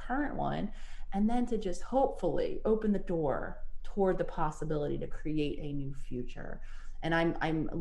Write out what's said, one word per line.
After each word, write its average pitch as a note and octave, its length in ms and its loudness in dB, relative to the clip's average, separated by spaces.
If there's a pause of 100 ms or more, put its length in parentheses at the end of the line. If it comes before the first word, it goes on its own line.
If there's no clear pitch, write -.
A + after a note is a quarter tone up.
current C4+ 280 -2
one, D3+ 380 -2 (400)
and G#3 180 4
then B3 160 4
to A3+ 120 0
just F#3+ 240 -2
hopefully - 840 2
open G#3+ 280 4
the F#3+ 60 4
door D#3 600 0 (240)
toward F#3+ 360 4
the E3+ 60 2
possibility D3+ 720 0
to C#3+ 120 -4
create D3+ 500 0
a D3+ 140 -4
new C#3 200 -2
future. - 680 -4 (420)
And D#3+ 100 0
I'm, E3 280 2
I'm D#3+ 280 0 (120)